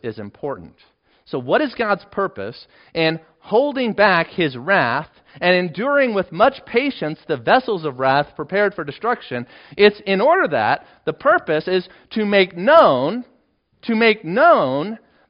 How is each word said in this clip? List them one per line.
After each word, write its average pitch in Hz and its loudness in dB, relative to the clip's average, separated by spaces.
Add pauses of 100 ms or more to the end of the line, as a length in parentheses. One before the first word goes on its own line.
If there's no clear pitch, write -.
is 113 -10
important. 104 -12 (520)
So 143 -8
what 151 0
is 277 -6
God's 208 -6
purpose 147 -8 (260)
in 160 -2 (200)
holding 254 -2
back 180 2
his 151 -4
wrath 143 -2 (320)
and 180 2
enduring 226 0
with 190 -4
much 220 0
patience 240 -4
the 151 -4
vessels 196 -2
of 131 -8
wrath 135 0
prepared 196 -4
for 170 -10
destruction? 143 -8 (280)
It's 208 4
in 196 0
order 320 2
that 120 0 (200)
the 156 -4
purpose 269 0
is 180 -2 (220)
to 214 -2
make 196 2
known, 202 4 (580)
to 233 -4
make 220 2
known 196 2 (300)